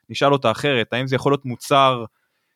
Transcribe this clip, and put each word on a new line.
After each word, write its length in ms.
נשאל 240
אותה 180
אחרת, 420
האם 140
זה 100
יכול 160
להיות 120
מוצר, 600